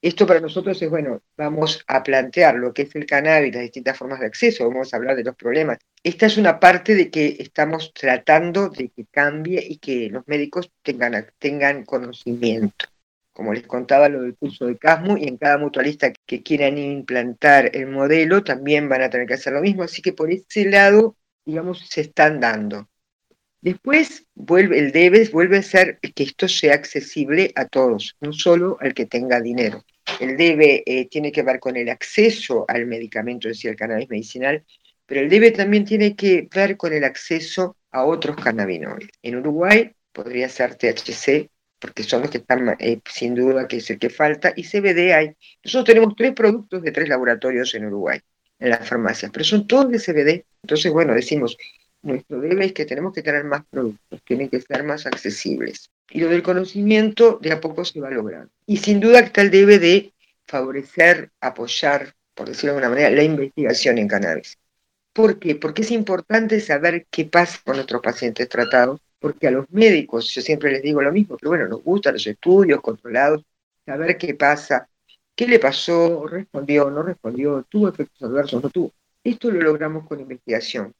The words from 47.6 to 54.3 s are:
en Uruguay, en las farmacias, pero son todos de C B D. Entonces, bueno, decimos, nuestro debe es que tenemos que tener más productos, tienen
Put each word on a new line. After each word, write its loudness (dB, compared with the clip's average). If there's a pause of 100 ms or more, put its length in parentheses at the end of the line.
en -8
Uruguay, -4 (400)
en -2
las -2
farmacias, -4
pero -8
son 2
todos 4
de 0
C -4
B 2
D. 0 (180)
Entonces, 0
bueno, 2
decimos, -2 (440)
nuestro -8
debe 0
es -4
que -6
tenemos -8
que -8
tener -4
más -6
productos, -8
tienen -4